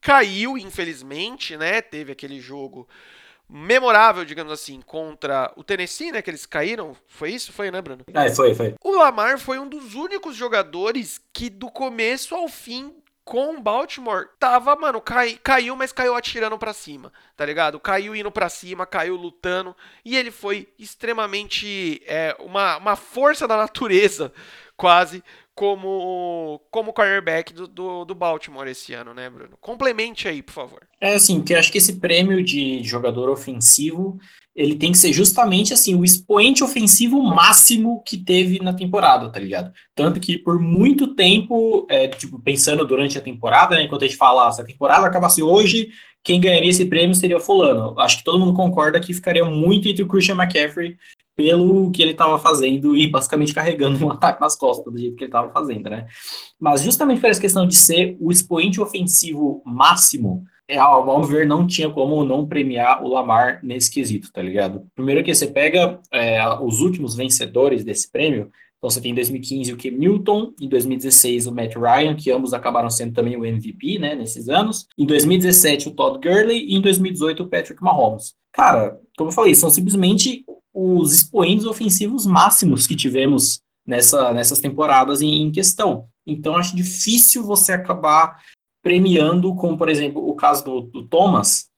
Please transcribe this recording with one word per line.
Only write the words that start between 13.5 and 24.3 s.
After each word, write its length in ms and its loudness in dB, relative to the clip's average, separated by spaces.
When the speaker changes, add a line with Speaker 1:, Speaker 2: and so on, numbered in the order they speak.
Speaker 1:
o 60 -16
Baltimore 680 -6
tava, 340 2
mano, 260 -4
cai-, 400 -4
caiu, 360 -2
mas 160 -8
caiu 240 -2
atirando 420 -6
pra 140 -10
cima, 400 -20
tá 100 -8
ligado? 320 -2
Caiu 380 -4
indo 160 -10
pra 160 -4
cima, 360 -12
caiu 300 -6
lutando, 640 -8
e 120 -6
ele 160 -4
foi 340 -10
extremamente, 1300 -8
é, 320 -6
uma, 380 -4
uma 180 -2
força 500 -2
da 100 0
natureza, 760 0